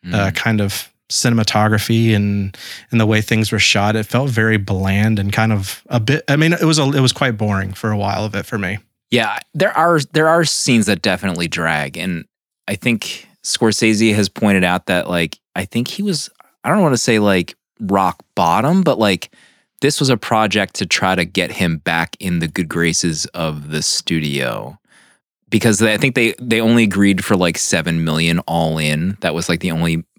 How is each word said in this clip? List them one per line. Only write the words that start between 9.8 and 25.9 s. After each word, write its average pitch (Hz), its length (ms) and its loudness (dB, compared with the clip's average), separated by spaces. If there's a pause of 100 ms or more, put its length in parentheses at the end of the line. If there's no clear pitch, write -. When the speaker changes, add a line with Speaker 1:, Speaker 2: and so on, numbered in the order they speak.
Speaker 2:
there 156 160 4
are 165 160 4
scenes 117 420 2
that 98 160 -2
definitely 90 460 -2
drag. 76 500 -4
And 87 260 -6 (440)
I 104 80 -4
think - 500 -4 (160)
Scorsese 110 720 2
has 101 140 2
pointed 98 340 0
out 90 240 -2
that, 90 240 -2
like, 85 280 -2 (180)
I 95 80 -6
think 120 240 -6
he - 160 -8
was, 185 260 -4 (320)
I - 80 -4
don't 208 120 2
wanna 139 140 2
say, 113 220 2
like, 98 380 2 (240)
rock 95 440 0 (120)
bottom, 151 460 2
but, 156 180 2
like, 101 340 0 (460)
this - 180 0
was 135 120 2
a 123 60 4
project 104 600 0
to 98 100 -4
try 92 300 0
to 90 80 0
get 87 260 -4
him 85 280 -2
back 82 420 -4
in 87 180 -2
the 82 100 -2
good 82 200 -4
graces 85 680 -2
of 76 360 -6
the 78 120 -4
studio. 69 960 -4 (680)
Because 110 320 2
they, 110 120 2